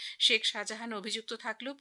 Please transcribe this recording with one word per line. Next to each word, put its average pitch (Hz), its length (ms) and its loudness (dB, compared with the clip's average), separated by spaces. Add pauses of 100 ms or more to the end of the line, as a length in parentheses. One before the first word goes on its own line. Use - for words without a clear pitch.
(260)
শেখ 220 240 6
শাহজাহান 220 420 -4
অভিযুক্ত 214 400 -4 (120)
থাকলেও 240 360 -6